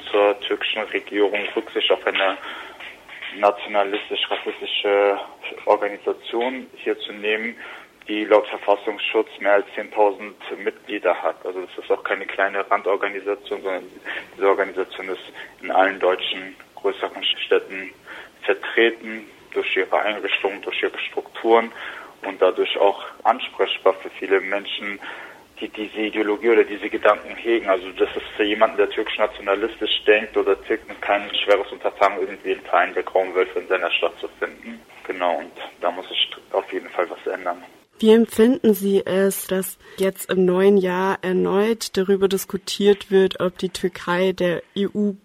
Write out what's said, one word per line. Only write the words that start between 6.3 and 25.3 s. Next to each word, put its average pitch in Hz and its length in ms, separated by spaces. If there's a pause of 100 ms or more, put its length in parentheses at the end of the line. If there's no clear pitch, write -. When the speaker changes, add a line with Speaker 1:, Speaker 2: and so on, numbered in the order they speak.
Speaker 1:
hier 107 240
zu - 140
nehmen, 107 420 (520)
die 104 180
laut 101 220
Verfassungsschutz 107 840 (100)
mehr 101 140
als 101 120 (100)
zehntausend 104 600 (280)
Mitglieder 101 580
hat. 82 240
Also 90 160
das - 160
ist - 140
auch 98 120
keine 98 220
kleine 98 440
Randorganisation, 101 920
sondern 92 220 (520)
diese 98 140
Organisation 95 600
ist 90 120 (400)
in 90 80
allen 95 300
deutschen 92 560 (200)
größeren 98 480
Städten 95 680 (480)
vertreten, 110 880 (220)
durch 95 240
ihre 92 240
Einrichtungen, 98 640
durch 92 200
ihre - 180
Strukturen - 720 (540)
und 95 160
dadurch 92 360
auch 98 260 (200)
ansprechbar 98 720
für - 160
viele 95 300
Menschen, 101 580 (600)